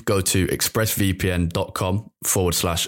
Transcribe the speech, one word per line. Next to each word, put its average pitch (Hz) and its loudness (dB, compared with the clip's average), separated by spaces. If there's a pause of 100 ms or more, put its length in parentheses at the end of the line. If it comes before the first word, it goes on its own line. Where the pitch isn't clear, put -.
go 101 2
to 92 2
expressvpn 95 0
dot 95 -4
com 98 -2 (120)
forward 90 2
slash 87 0